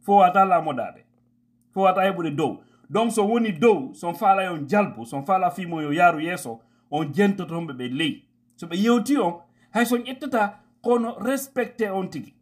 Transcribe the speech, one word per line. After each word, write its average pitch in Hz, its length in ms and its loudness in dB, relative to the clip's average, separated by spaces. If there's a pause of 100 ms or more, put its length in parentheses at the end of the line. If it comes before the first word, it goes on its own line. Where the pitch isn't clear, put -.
Faut 202 220 6
attendre 190 260 6
la 175 120 4
modade. 127 440 -8 (680)
Faut 190 140 2
attendre 185 360 2
le 160 80 -4
dos. 143 300 -4 (300)
Donc, 220 220 0
so 214 120 0
woni 220 280 0
dow, 156 420 2
son 170 180 -8
fala 196 320 2
yon 160 240 -6
jalbo, 143 380 0
son 139 180 -8
fala 185 260 0
fimo 170 300 -8
yo 147 120 -4
yaru 165 280 4
yeso, 160 400 -8 (300)
on 151 240 -4
jento 196 320 2
to 165 80 -10
hombe 170 180 -8
be 123 160 -8
ley. 143 340 -4 (340)
So 175 100 -14
be 165 100 -8
yewti 240 400 2
on, 175 240 -2 (300)
hay 233 160 0
son 240 180 -2
ettata 254 540 -4 (240)
kono 240 360 0
respecte 247 720 -4
on 190 180 -4
tigi. - 340 -12